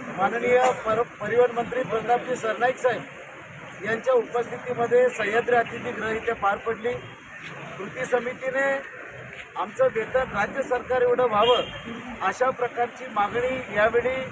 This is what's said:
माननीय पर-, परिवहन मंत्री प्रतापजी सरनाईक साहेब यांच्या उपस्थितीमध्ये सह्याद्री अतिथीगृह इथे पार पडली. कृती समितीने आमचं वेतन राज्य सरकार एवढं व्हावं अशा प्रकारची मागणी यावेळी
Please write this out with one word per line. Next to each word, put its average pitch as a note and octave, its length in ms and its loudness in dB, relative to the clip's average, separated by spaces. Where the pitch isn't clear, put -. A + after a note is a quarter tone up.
माननीय A#3+ 440 4
पर-, A3 160 2
परिवहन A#3 500 2
मंत्री A#3+ 320 -2
प्रतापजी A#3 520 0
सरनाईक A3+ 420 0
साहेब A3 240 2
यांच्या A3+ 280 2
उपस्थितीमध्ये A#3+ 960 2
सह्याद्री A#3 460 2
अतिथीगृह A#3 540 -2
इथे A3 240 -2
पार G3+ 240 2
पडली. A3+ 360 -4
कृती - 280 -8
समितीने C4 760 0
आमचं G#3+ 400 2
वेतन A3+ 240 0
राज्य A#3+ 420 -2
सरकार B3 400 0
एवढं B3 260 4
व्हावं A3 340 4
अशा G3 280 2
प्रकारची A#3+ 640 -2
मागणी A#3 640 -2
यावेळी A#3 560 2